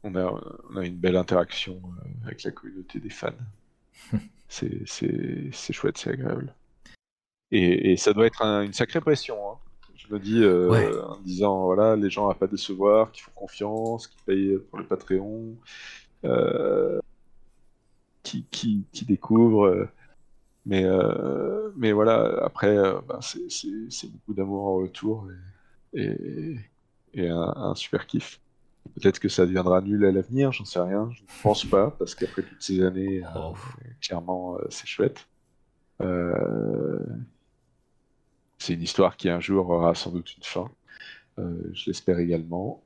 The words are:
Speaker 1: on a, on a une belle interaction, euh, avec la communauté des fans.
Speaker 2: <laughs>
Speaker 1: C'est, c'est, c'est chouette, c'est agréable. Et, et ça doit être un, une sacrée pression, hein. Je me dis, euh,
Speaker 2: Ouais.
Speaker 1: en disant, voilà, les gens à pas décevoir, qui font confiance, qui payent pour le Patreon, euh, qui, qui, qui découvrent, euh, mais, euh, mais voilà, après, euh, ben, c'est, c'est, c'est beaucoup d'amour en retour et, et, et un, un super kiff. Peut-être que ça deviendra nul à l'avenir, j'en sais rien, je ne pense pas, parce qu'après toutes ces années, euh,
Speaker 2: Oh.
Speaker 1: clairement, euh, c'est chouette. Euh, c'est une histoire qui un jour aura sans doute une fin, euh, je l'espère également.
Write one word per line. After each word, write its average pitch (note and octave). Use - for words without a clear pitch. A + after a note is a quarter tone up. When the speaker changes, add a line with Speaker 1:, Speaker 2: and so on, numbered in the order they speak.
Speaker 1:
on G2
a, F#2
on -
a F#2
une F2+
belle F2+
interaction, F#2
euh, F#2
avec -
la G2+
communauté F#2+
des G#2
fans. -
Speaker 2:
<laughs> A2
Speaker 1:
C'est, -
c'est, -
c'est -
chouette, -
c'est -
agréable. C3
Et, F#2+
et F2
ça G#2+
doit A2
être -
un, G#2
une G2+
sacrée C#3
pression, C#3
hein. A#2
Je -
me G#2
dis, G#2+
euh, F2+
Speaker 2:
Ouais. G#2+
Speaker 1:
en -
disant, F#2+
voilà, G#2
les G2+
gens G#2
à F#2+
pas F#2+
décevoir, G2+
qui -
font -
confiance, A2
qui -
payent G2
pour F#2+
le F#2+
Patreon, A2
euh, -
qui, -
qui, G#2
qui -
découvrent, A2
euh, F#2+
mais, F#2+
euh, F#2
mais A2+
voilà, A2
après, G#2
euh, G2
ben, -
c'est, -
c'est, C#4+
c'est -
beaucoup -
d'amour G2
en F#2+
retour G2+
et, -
et, D#3
et F2
un, E2+
un G2
super -
kiff. -
Peut-être -
que G2+
ça F#2
deviendra F#2
nul G2+
à F#2+
l'avenir, B2+
j'en A2
sais -
rien, G2
je -
ne -
pense G#2+
pas, G#2
parce -
qu'après -
toutes -
ces F#2
années, F#2
euh, E2
Speaker 2:
Oh. F2
Speaker 1:
clairement, F2+
euh, -
c'est -
chouette. -
Euh, C#2
c'est -
une E2
histoire F2+
qui -
un F2
jour F#2+
aura E2+
sans E2+
doute F2
une -
fin, -
euh, E2+
je -
l'espère F2
également. F2